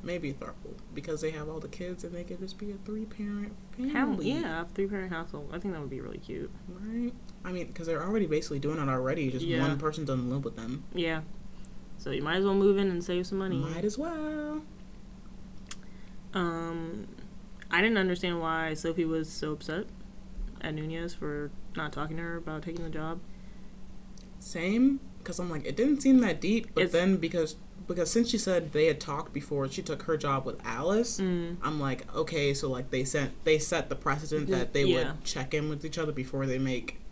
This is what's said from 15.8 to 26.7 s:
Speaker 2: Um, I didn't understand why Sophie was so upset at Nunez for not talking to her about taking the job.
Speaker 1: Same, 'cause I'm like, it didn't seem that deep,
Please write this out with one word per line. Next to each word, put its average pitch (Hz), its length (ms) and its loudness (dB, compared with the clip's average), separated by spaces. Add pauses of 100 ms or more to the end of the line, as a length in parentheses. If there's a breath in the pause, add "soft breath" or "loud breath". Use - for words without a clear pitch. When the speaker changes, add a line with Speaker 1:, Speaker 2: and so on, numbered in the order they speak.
Speaker 2:
Um, 165 720 -2 (640)
I 170 100 6
didn't 220 160 6
understand 180 420 2
why 160 360 2
Sophie 165 300 0
was 160 240 0
so 151 240 -4
upset 160 340 -4 (720)
at 156 120 -4
Nunez 160 400 -4
for 147 380 -4 (240)
not 151 180 -2
talking 151 240 -4
to 170 60 -2
her 170 140 -4
about 156 260 -6
taking 170 200 -4
the 160 80 -4
job. 160 280 -2 (1200 loud breath)
Speaker 1:
Same, 233 600 4 (240)
'cause - 160 -6
I'm 175 100 -2
like, 156 160 -2
it 139 100 -2
didn't 277 260 4
seem 269 180 10
that 180 200 6
deep, 208 340 2